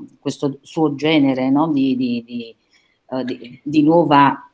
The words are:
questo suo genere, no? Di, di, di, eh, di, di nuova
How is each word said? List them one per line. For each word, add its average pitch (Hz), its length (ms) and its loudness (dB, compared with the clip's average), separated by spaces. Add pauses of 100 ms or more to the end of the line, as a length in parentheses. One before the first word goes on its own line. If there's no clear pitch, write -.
(200)
questo 139 400 -6
suo 151 340 -2
genere, 135 560 2
no? 147 180 2
Di, 135 280 0
di, 120 300 -4
di, 117 280 -12 (560)
eh, 131 140 -6
di, 123 380 -12
di 147 200 0
nuova 147 720 4